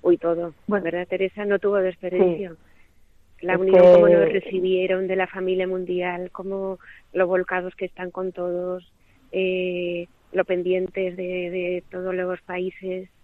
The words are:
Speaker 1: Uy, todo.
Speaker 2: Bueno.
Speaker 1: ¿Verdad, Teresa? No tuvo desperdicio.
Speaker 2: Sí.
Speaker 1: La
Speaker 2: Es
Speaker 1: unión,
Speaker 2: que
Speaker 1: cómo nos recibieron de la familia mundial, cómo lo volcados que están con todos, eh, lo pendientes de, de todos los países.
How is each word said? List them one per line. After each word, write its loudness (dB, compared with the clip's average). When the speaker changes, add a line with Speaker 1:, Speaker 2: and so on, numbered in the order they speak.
Speaker 1:
Uy, 4
todo. -4
Speaker 2:
Bueno. -2
Speaker 1:
¿Verdad, -4
Teresa? -4
No 0
tuvo 0
desperdicio. 0
Speaker 2:
Sí. -20
Speaker 1:
La 0
Speaker 2:
Es 0
Speaker 1:
unión, 4
Speaker 2:
que 12
Speaker 1:
cómo 10
nos 6
recibieron -2
de -2
la 0
familia -4
mundial, -6
cómo -8
lo 0
volcados -2
que -10
están -10
con -8
todos, -8
eh, -4
lo 0
pendientes -2
de, -6
de -6
todos -8
los -6
países. -10